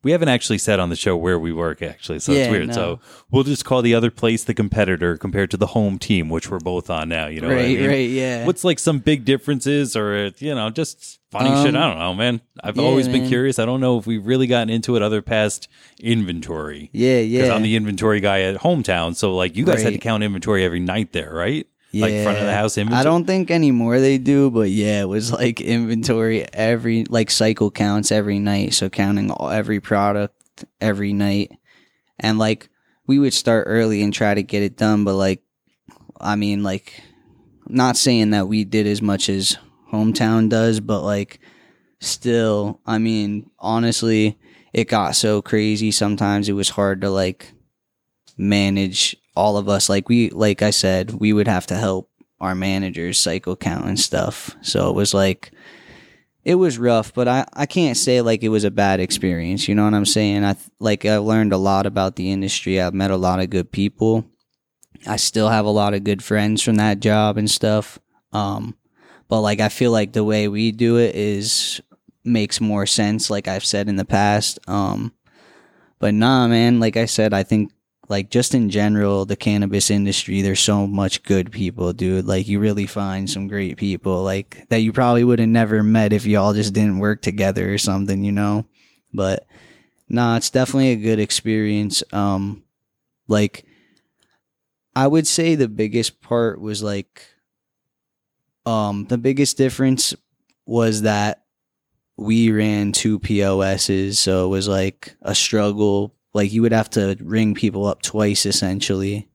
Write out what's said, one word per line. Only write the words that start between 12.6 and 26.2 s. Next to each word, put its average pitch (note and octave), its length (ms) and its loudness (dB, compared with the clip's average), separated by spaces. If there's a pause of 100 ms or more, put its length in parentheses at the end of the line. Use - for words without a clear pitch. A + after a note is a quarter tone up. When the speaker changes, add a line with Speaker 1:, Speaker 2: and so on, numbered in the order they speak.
Speaker 1:
I've G#2+ 140 -6
Speaker 2:
yeah, C#3 80 2
Speaker 1:
always C3 240 4
been B2+ 140 2
Speaker 2:
man. C3 60 -2
Speaker 1:
curious. C3 300 0
I A2 80 0
don't B2+ 140 0
know B2+ 180 2
if G#2 80 -4
we've A2 180 -2
really B2+ 220 2
gotten A#2+ 240 0
into A#2 240 0
it G#2+ 80 2
other G#2+ 180 0
past G#2+ 460 -2 (320)
inventory. E2 960 -4
Speaker 2:
Yeah, B2 280 2
Speaker 1:
'Cause A2 80 0
Speaker 2:
yeah. B2 260 2
Speaker 1:
I'm G#2+ 80 0
the A2 120 2
inventory G#2+ 460 0
guy G2 220 2
at F#2+ 180 -2
Hometown, F2+ 560 0
so, F#2+ 180 0
like, F2+ 220 -2
you C#3+ 80 -2
guys A2 180 2
had A2+ 60 2
to G#2 60 0
Speaker 2:
Right. - 60 -6
Speaker 1:
count A2 220 -2
inventory G2 420 0
every F2 160 -2
night F#2 320 -4
there, D2+ 220 -6
right? A2 320 -4 (240)
Like, G#2+ 220 0 (100)
front G#2 140 0
of G#2 80 -2
the G#2 60 0
Speaker 2:
Yeah. G2 80 0
Speaker 1:
house G#2+ 180 -2
Speaker 2:
I G#2 60 -2
Speaker 1:
inventory? A#2+ 220 0
Speaker 2:
don't E3+ 220 2
think F#3 240 0
anymore B2+ 480 2
they C3+ 200 4
do, C#3 320 4
but A2 180 2
yeah, G#2 320 0
it G2 80 -2
was, G#2+ 240 -4
like, A#2+ 300 -2
inventory A2+ 880 0